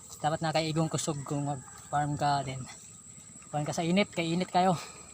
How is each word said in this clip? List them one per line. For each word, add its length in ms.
dapat 240
na 80
kay 240
igong 160
kusog 320
kung 240
mag-farm 720
ka 240
din. 160
Kuan 80
ka 160
sa 80
init, 240
kay 240
init 160
kayo. 240